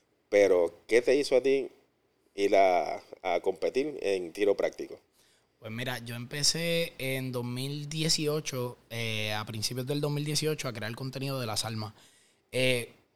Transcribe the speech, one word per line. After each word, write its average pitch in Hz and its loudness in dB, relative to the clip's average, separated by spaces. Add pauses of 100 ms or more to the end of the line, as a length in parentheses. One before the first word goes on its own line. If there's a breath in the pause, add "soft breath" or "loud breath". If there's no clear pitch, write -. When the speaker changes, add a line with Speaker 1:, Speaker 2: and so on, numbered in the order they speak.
(300 soft breath)
Speaker 1:
pero 92 6 (140)
¿qué 117 6
te 131 4
hizo 139 2
a 123 6
ti 135 2 (680)
ir 101 2
a, 87 4 (180)
a 87 0
competir 98 -2
en 92 -2
tiro 101 2
práctico? 82 -4 (640)
Speaker 2:
Pues 113 -12
mira, 120 -6
yo 117 -10
empecé 165 -2
en 131 -4
dos 120 -4
mil 139 -6
dieciocho, 151 -2 (100)
eh, 110 -4
a 107 -4
principios 110 -4
del 147 -2
dos 147 -2
mil 147 -2
dieciocho, 151 -2
a 120 -6
crear 113 -8
contenido 135 -6
de 123 -4
Las 107 -4
Almas. 110 -6 (580 soft breath)
Eh, 127 2 (240)